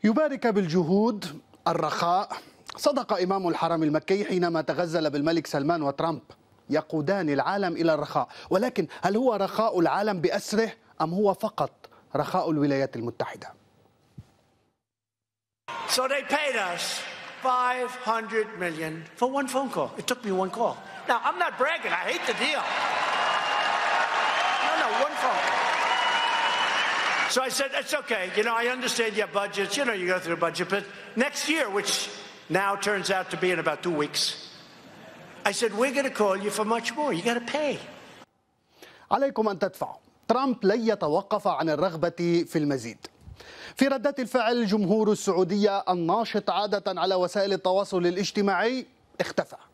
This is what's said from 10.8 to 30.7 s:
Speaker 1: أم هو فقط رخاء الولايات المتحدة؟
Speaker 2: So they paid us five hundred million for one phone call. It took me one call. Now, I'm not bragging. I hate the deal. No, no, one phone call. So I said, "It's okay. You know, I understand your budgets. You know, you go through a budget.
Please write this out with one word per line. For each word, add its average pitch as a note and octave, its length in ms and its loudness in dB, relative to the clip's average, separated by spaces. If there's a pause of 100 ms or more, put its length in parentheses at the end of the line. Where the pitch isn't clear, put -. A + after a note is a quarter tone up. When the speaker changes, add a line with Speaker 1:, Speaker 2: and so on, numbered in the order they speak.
Speaker 1:
أم D#3+ 140 0
هو G3 200 2
فقط D#3+ 360 -2 (460)
رخاء E3 340 0
الولايات C#3 460 2
المتحدة؟ - 520 -6 (2500)
Speaker 2:
So B3+ 200 0
they C#4 140 -2 (160)
paid C#4 180 -2 (160)
us E3+ 120 -6 (680)
five B3 400 4 (200)
hundred A3 380 2 (160)
million D#3+ 280 -2 (280)
for B3 80 4 (120)
one C4+ 140 -2
phone C4 220 0
call. C#3 140 0 (100)
It D#3+ 100 -8
took B3 140 0
me G3 80 0 (120)
one F#3 140 -2
call. F#3 160 2 (360)
Now, A#3+ 160 4
I'm D#4+ 180 0
not C#4+ 80 -2 (100)
bragging. C#4+ 380 0
I F3 120 -6
hate F4 180 -4
the G#3 60 -2 (100)
deal. D4 160 0 (2000)
No, B3 60 0 (100)
no, A#3+ 60 0 (180)
one D4+ 160 -4
phone B3 240 2
call. G#3+ 140 0 (1700)
So B3 40 2 (100)
I - 100 -2
said, C#4 120 -2 (100)
"It's - 220 -4
okay. G3+ 220 -2 (120)
You G#3+ 100 2
know, A#3 160 2
I A#3+ 40 0 (100)
understand A#3 440 0
your F#3 100 -2 (100)
budgets. G3 380 -2
You C#4+ 80 2
know, A3+ 140 0
you F3+ 140 -2
go F3+ 80 0
through E3+ 180 -2
a F3 60 4
budget. E3 280 -2